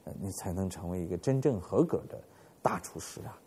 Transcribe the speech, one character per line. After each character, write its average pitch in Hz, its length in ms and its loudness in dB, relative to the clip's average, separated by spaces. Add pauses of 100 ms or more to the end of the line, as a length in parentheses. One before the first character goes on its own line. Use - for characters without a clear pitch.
呃， - 160 -10
你 95 120 -2
才 95 200 -4
能 92 180 0
成 85 200 -6
为 90 100 -2
一 85 80 -2
个 92 100 -2
真 135 240 2
正 131 160 4
合 139 280 4
格 - 240 0
的 - 120 -12 (400)
大 95 200 2
厨 - 180 -10
师 - 220 -10
啊 - 260 -12